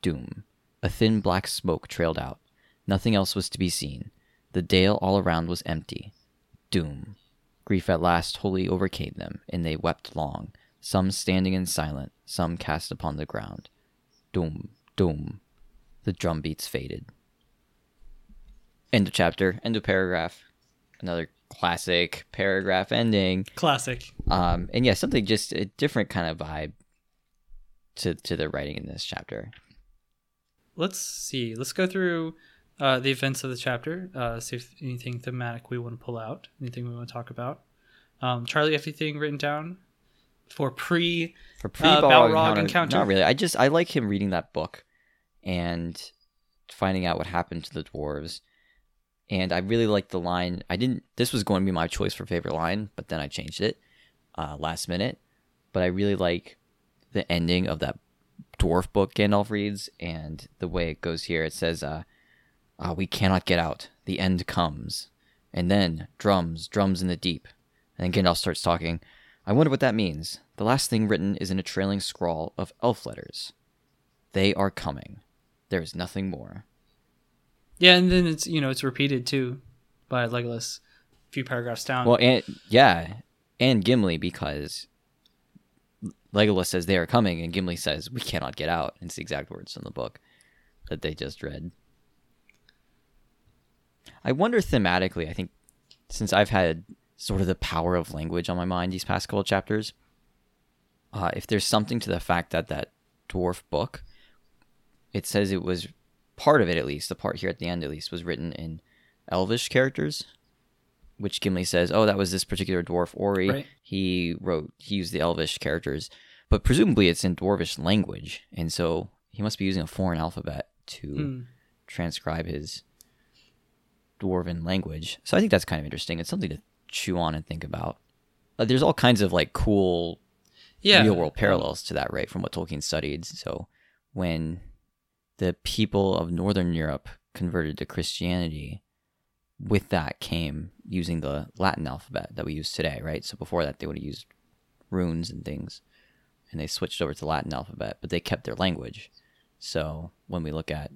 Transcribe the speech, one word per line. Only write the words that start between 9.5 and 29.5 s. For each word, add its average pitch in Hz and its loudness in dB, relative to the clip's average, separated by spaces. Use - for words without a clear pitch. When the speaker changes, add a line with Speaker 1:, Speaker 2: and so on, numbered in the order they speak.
Speaker 1:
they 78 -2
wept - -4
long, 76 -6
some 95 2
standing 92 2
and 92 0
silent, 76 -4
some 85 -2
cast 78 -4
upon 76 -6
the 73 -6
ground. - -10
Doom, 85 -4
doom." 80 0
The - -2
drum 82 0
beats 78 -6
faded. - -8
End 104 6
of 95 -8
chapter, 90 2
end 113 -2
of 104 -2
paragraph. 90 0
Another 85 -4
classic 87 0
paragraph 95 0
ending. 101 2
Speaker 2:
Classic. 135 0
Speaker 1:
Um, 87 2
and 120 4
yeah, 113 8
something 120 2
just 107 0
a 98 -2
different 120 0
kind 85 -2
of 80 -6
vibe 78 -6
to, 87 -2
to - -6
the 80 -2
writing 71 -6
in - -10
this - -10
chapter. - -10